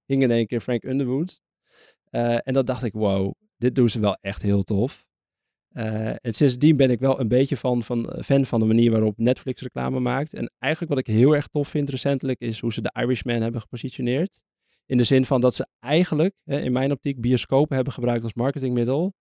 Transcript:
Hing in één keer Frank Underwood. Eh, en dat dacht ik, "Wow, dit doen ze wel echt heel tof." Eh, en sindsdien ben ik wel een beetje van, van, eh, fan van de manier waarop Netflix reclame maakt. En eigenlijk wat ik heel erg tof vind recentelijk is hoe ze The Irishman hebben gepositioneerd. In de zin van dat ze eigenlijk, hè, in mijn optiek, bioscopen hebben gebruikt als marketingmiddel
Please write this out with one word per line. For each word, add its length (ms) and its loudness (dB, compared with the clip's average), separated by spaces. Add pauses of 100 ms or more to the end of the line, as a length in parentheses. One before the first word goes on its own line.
Hing 180 2
in 80 4
één 160 2
keer 140 -4
Frank 220 -4
Underwood. 580 -4 (680)
Eh, 280 0 (100)
en 60 -2
dat 140 2
dacht 160 -4
ik, 100 -2
"Wow, 400 0 (240)
dit 180 0
doen 140 6
ze 100 -4
wel 220 2
echt 200 -6
heel 220 2
tof." 440 -2 (600)
Eh, 400 -6
en 240 -6
sindsdien 440 4
ben 140 4
ik 80 0
wel 200 0
een 80 0
beetje 300 2
van, 260 0
van, 220 -4
eh, 180 -10
fan 220 2
van 140 -2
de 60 2
manier 260 4
waarop 260 0
Netflix 440 -2
reclame 380 -6
maakt. 340 -4
En 260 -8
eigenlijk 340 -4
wat 140 -2
ik 80 -2
heel 200 6
erg 120 -2
tof 200 -4
vind 220 -2
recentelijk 500 -2
is 200 -6
hoe 140 -2
ze 80 -6
The 100 -2 (100)
Irishman 400 -2
hebben 200 -2
gepositioneerd. 840 -4 (420)
In 120 0
de 60 6
zin 220 4
van 160 2
dat 140 4
ze 120 -4 (120)
eigenlijk, 640 0
hè, 180 -4
in 100 -2
mijn 200 0
optiek, 300 -4
bioscopen 540 2
hebben 180 -2
gebruikt 300 -2
als 100 -6
marketingmiddel 880 -2